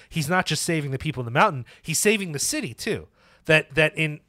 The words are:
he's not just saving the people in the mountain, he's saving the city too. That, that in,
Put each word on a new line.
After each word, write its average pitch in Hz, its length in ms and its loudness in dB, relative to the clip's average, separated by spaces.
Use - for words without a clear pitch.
he's 147 180 -4
not 180 200 0
just - 160 -2
saving 156 260 -2
the 131 80 -4
people 127 240 -6
in 120 40 -6
the 113 60 -8
mountain, 151 340 2
he's - 200 -4
saving 196 320 2
the 143 80 -6
city 233 340 -4
too. 113 340 -6
That, 156 300 2
that 156 200 4
in, 151 340 -2